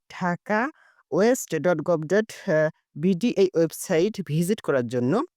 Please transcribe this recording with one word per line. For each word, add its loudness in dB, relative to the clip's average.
ঢাকা -2
ওয়েস্ট 0
ডট 0
গভ 0
ডট 0
বিডি 0
এই 2
ওয়েবসাইট 0
ভিজিট -2
করার 0
জন্য 0